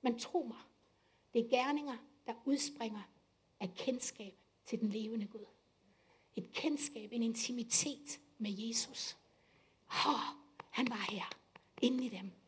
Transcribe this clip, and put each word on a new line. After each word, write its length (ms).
Men 180
tro 240
mig, 140
det 120
er 40
gerninger, 480
der 80
udspringer 560
af 160
kendskab 600
til 140
den 100
levende 380
Gud. 180
Et 180
kendskab, 580
en 120
intimitet 960
med 140
Jesus. 680
Åh, 120
han 200
var 220
her, 140
inde 240
i 40
dem 220